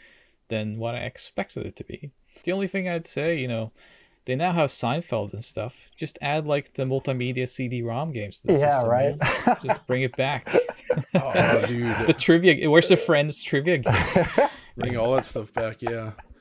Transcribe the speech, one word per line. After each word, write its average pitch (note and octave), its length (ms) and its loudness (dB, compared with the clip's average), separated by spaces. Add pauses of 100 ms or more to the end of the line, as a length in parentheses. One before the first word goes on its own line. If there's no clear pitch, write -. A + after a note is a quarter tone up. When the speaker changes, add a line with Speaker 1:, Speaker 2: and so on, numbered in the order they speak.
(480)
Speaker 1:
than G#2+ 300 -4
what A#2 160 -6
I A#2+ 100 -6
expected - 600 -10
it G2 120 -10
to - 80 -14
be." - 260 -12 (340)
The F3 80 -2
only G3 160 -2
thing F#3 180 -4
I'd E3+ 200 -4
say, D#3 320 -2
you B2+ 100 -4
know, A2+ 240 -4 (540)
they B2+ 100 -2
now F3 160 0
have D#3+ 160 2
Seinfeld A#2 640 -2
and G2+ 100 -10
stuff. - 540 -10
Just - 240 -10
add, D3+ 260 -2
like, D3 280 -2
the C3+ 100 -2
multimedia B2+ 640 -2
C B2+ 180 -4
D B2 140 -4
rom A#2+ 320 -4
games G#2 280 -8
to - 80 -2
the - 40 4
Speaker 2:
Yeah, D3 180 4
Speaker 1:
system, B2 200 2
Speaker 2:
right? C#3+ 280 2
Speaker 1:
man. - 460 2
Just - 220 -2
bring B2+ 160 0
it B2+ 140 -2
back. C3 440 -2
Speaker 3:
<laughs> B4 60 -2 (480)
Oh, C#3 520 2
dude. A#2 400 -2
Speaker 1:
The E3 60 6
trivia, E3 580 4
where's E3 200 6
the F#3 80 10
Friends D3+ 440 2
trivia D3+ 360 0
game? A#2+ 160 2 (420)
Speaker 2:
<laughs> - 400 0
Speaker 3:
Bring B2 220 -4
all A#2+ 160 2
that C3 100 0
stuff A2 280 -8
back, A2 280 -6
yeah. A2+ 320 -6 (280)